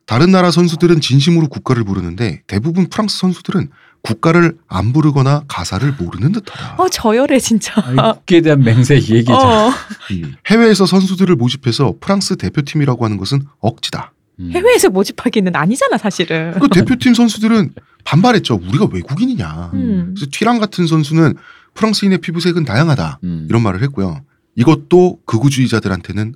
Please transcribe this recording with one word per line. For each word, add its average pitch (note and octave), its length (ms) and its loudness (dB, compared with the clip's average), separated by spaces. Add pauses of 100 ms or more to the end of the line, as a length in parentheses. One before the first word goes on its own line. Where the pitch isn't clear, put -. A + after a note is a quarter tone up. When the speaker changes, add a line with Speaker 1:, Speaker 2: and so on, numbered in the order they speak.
Speaker 1:
다른 D3+ 240 2
나라 F3+ 220 4
선수들은 E3 480 2
진심으로 D3 480 2
국가를 A#2 360 -2
부르는데 F#2 600 -4
대부분 E3 420 -2
프랑스 G#3+ 300 -4
선수들은 F3 520 -2 (320)
국가를 E3 560 0 (100)
안 G2 240 -2
부르거나 C#3+ 560 2
가사를 C3+ 500 -4
모르는 G2 340 -4
듯하다. - 480 -10
Speaker 2:
어, F#4 80 2
저열해 B3+ 520 0
진짜. - 360 -2
Speaker 3:
아, C3+ 160 -2
이 C3 40 2 (180)
국기에 E3+ 260 2
대한 D3+ 220 4
맹세 A#2+ 360 4
이 - 160 0
얘기죠. A#2 200 2
Speaker 2:
어. A#3+ 360 4 (420)
Speaker 1:
음, E3 220 -8 (120)
해외에서 G#3+ 400 4
선수들을 F#3 480 2
모집해서 B2 680 0
프랑스 F#3+ 360 -2
대표팀이라고 C3+ 680 -2
하는 G#2+ 120 -2
것은 B2+ 260 -4 (180)
억지다. - 520 -6 (280)
Speaker 3:
음. - 120 -10
Speaker 2:
해외에서 G4+ 380 2
모집하기는 F#3+ 640 -2
아니잖아, A#3 440 0
사실은. E3 600 -4
Speaker 1:
그 C#4+ 80 4
대표팀 A#3+ 460 2
선수들은 A3 600 0 (300)
반발했죠. F3+ 520 2
"우리가 A2 340 -2
외국인이냐." D#3+ 840 -6
Speaker 2:
음. F#3+ 420 -4
Speaker 1:
그래서 D3 160 -8
튀랑 A#3 260 0
같은 G3+ 300 -2
선수는 D#3 460 2 (400)
"프랑스인의 G3+ 440 0
피부색은 E3+ 460 -4
다양하다." A#2+ 580 0
Speaker 3:
음. E2 260 -8
Speaker 1:
이런 A2+ 140 2
말을 G2 220 -2
했고요. F#2+ 360 -4 (360)
이것도 D#3 680 2
극우주의자들한테는 A2 1120 -2